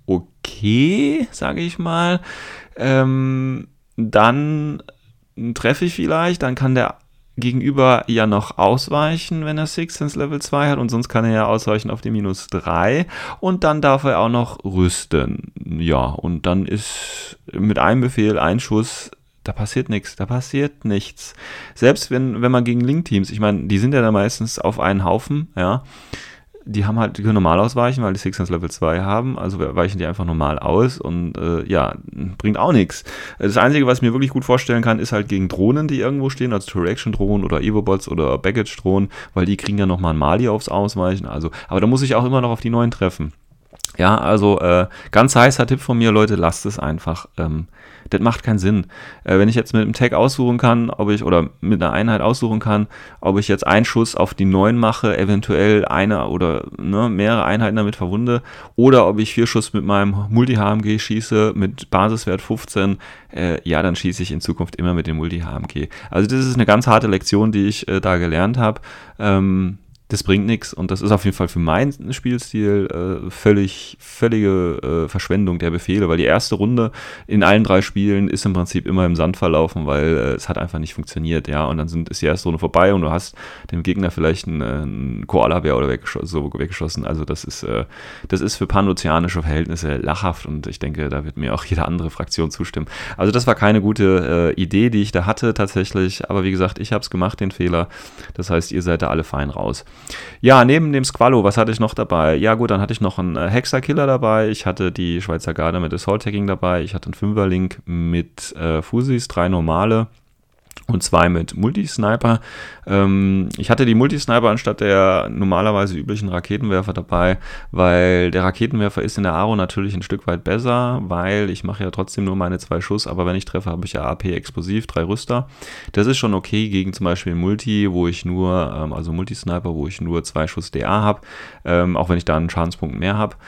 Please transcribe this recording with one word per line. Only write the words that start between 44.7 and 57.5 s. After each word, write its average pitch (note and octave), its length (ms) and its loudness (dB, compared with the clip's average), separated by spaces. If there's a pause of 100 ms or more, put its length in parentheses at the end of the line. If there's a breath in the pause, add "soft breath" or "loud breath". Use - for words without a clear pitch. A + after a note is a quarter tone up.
ganz A#2+ 260 4
heißer B2 300 6
Tipp C3 140 0
von A#2+ 180 -2
mir, A2+ 140 4
Leute, G#2+ 220 4
lasst E2+ 320 0
es G#2 120 -6
einfach, D#2+ 580 -6
ähm, D#2+ 320 -4 (420 loud breath)
das F#2+ 100 2
macht A2 220 0
keinen A2 160 2
Sinn. F#2+ 280 2 (360 loud breath)
Äh, F#2 160 4
wenn G2+ 100 6
ich A2+ 60 4
jetzt A#2+ 180 -2
mit A2 100 4
einem G#2+ 100 0
Tag B2 220 2
aussuchen A#2+ 440 2
kann, A#2 320 2
ob G#2 200 -2
ich, G#2 120 0
oder E2+ 280 2 (100)
mit F#2 200 2
einer E2+ 120 0
Einheit G#2+ 280 2
aussuchen A2 380 0
kann, G#2 300 0 (320 loud breath)
ob G2 180 2
ich G#2 80 0
jetzt G2+ 200 0
einen G#2 180 4
Schuss A#2 320 0
auf - 180 0
die G2 120 0
neun F#2+ 300 4
mache, A2 400 0
eventuell G2+ 680 2
eine F2+ 420 0
oder, E2 400 -2 (100)
ne, G2+ 320 0
mehrere G#2 360 2
Einheiten G#2 320 0